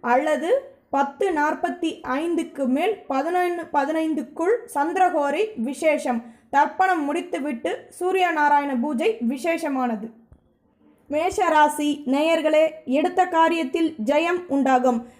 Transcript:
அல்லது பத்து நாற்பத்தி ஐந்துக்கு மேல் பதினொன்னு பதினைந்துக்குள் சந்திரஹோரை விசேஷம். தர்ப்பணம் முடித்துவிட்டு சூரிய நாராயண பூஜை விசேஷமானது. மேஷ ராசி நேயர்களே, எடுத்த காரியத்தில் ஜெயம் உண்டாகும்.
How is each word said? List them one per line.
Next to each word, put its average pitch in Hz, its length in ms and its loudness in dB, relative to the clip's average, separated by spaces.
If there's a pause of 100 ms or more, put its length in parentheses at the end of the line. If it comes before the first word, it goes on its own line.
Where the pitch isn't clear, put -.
அல்லது 285 500 2 (400)
பத்து 285 400 0
நாற்பத்தி 311 800 -2
ஐந்துக்கு 302 580 -2
மேல் 320 300 0 (120)
பதினொன்னு 339 640 -2
பதினைந்துக்குள் 320 840 -2 (200)
சந்திரஹோரை 320 720 0 (100)
விசேஷம். 277 680 -2 (280)
தர்ப்பணம் 311 520 2
முடித்துவிட்டு 302 840 -6
சூரிய 359 420 0
நாராயண 294 460 2
பூஜை 302 400 0 (120)
விசேஷமானது. 269 800 -2 (1000)
மேஷ 330 400 0
ராசி 294 580 2
நேயர்களே, 311 640 2 (140)
எடுத்த 359 420 0
காரியத்தில் 330 680 0 (100)
ஜெயம் 339 440 0
உண்டாகும். 254 580 2 (140)